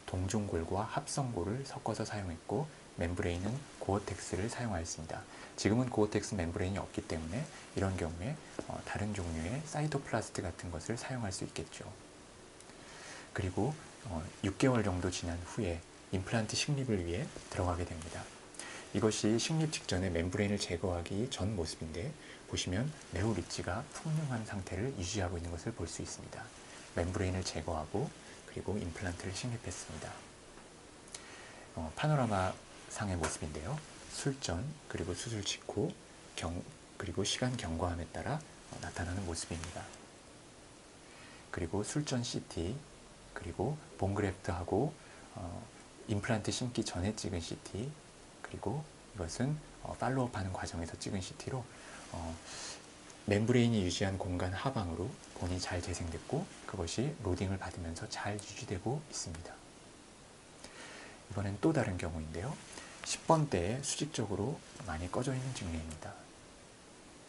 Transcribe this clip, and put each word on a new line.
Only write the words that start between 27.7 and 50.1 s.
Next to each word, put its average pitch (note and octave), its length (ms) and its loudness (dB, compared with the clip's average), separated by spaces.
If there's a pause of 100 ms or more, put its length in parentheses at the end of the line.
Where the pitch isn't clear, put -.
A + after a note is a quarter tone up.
그리고 - 300 -2
임플란트를 F2+ 580 -2
식립했습니다. F#2 760 -4 (1600)
어, D#2+ 200 -2
파노라마 A2 580 6 (360)
상의 F#2+ 280 2
모습인데요. D#2+ 600 0 (340)
술전 C3+ 540 0 (220)
그리고 - 260 0
수술 A2 300 -2
직후 - 500 0 (420)
경-, E2+ 280 -2 (340)
그리고 F#2 260 0
시간 B2+ 320 2
경과함에 E2+ 520 0
따라, A2 320 -2 (320)
어, - 100 -10
나타나는 F2 440 -2
모습입니다. E2 580 -4 (1700)
그리고 F2+ 320 2
술전 C#3+ 400 2
씨티, F#2 520 0 (580)
그리고 F#2+ 440 0 (220)
본그래프트하고, G2 920 2 (420)
어, F#2+ 320 -6 (400)
임플란트 G#2 440 4
심기 A#2 320 2
전에 G2+ 320 2
찍은 F#2 260 0
씨티, A2+ 500 -4 (500)
그리고 A#2 420 -2 (300)
이것은, A#2 420 0 (280)
어, F2 160 -4
팔로우업하는 A#2+ 540 2